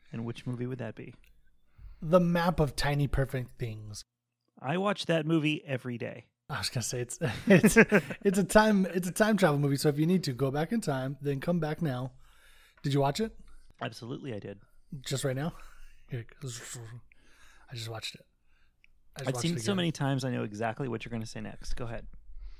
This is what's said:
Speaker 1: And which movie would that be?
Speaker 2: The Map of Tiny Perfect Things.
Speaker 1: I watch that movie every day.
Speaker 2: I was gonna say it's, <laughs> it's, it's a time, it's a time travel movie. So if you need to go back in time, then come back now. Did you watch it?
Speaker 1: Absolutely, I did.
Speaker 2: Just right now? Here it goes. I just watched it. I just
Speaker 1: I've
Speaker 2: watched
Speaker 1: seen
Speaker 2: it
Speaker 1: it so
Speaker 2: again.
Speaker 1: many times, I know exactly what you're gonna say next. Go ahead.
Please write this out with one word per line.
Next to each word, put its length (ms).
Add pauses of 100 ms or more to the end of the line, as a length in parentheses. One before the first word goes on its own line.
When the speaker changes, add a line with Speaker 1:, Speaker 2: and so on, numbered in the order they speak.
(100)
Speaker 1:
And 140
which 220
movie 200
would 120
that 180
be? 180 (880)
Speaker 2:
The 160
Map 400
of 160
Tiny 320
Perfect 440 (100)
Things. 440 (560)
Speaker 1:
I 180
watch 280
that 180
movie 400
every 340
day. 260 (260)
Speaker 2:
I 80
was 100
gonna 140
say 200
it's, 140 (160)
<laughs> 140
it's, 300 (480)
it's 140
a 60
time, 480
it's 140
a 60
time 240
travel 240
movie. 160
So 120
if 120
you 60
need 180
to 80
go 180
back 220
in 80
time, 420
then 160
come 220
back 200
now. 300 (720)
Did 120
you 60
watch 180
it? 140 (500)
Speaker 1:
Absolutely, 520
I 40
did. 220 (400)
Speaker 2:
Just 240
right 100
now? 180 (560)
Here 120
it 80 (120)
goes. 380 (920)
I 40
just 140
watched 260
it. 100 (920)
I 20
just 100
Speaker 1:
I've 60
Speaker 2:
watched 80
Speaker 1:
seen 120
Speaker 2:
it 40
Speaker 1:
it 60
so 80
Speaker 2:
again. 60
Speaker 1:
many 140
times, 320
I 60
know 140
exactly 440
what 160
you're 60
gonna 160
say 140
next. 340
Go 120
ahead. 200 (540)